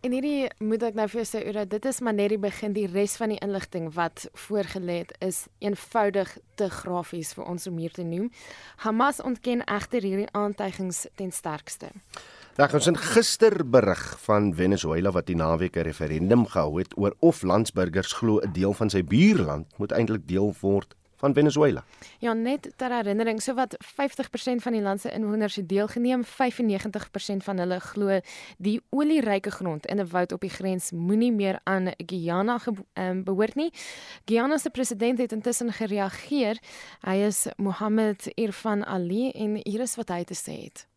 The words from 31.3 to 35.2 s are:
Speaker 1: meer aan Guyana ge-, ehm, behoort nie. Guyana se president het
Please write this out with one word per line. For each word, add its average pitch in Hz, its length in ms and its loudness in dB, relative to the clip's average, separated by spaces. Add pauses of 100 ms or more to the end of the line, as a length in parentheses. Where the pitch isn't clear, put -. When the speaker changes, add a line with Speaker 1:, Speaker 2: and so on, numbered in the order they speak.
Speaker 1:
meer 196 320 0
aan 185 300 0 (120)
Guyana 185 520 0
ge-, 202 260 -4 (100)
ehm, 185 300 -4
behoort 196 320 0
nie. 320 160 -2 (540)
Guyana 240 320 2
se 302 120 -2
president 233 500 0
het 247 120 0